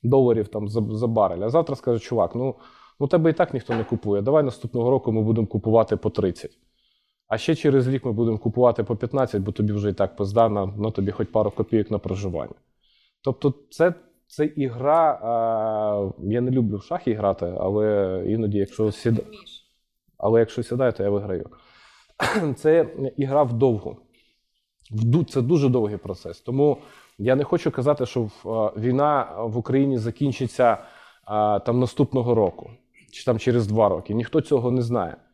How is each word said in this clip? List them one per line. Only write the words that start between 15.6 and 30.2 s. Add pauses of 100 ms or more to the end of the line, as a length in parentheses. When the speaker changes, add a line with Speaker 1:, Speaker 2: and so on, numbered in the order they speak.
Speaker 1:
я
не
люблю
в
шахи
грати,
але
іноді,
якщо
сіда-,
Speaker 2:
Вмієш. (500)
Speaker 1:
але
якщо
сідаю,
то
я
виграю. (680)
<clears throat>
Це (300)
ігра
вдовгу. (960)
Вду-,
це
дуже
довгий
процес.
Тому (400)
я
не
хочу
казати,
що
в-,
а,
війна (120)
в
Україні
закінчиться, (460)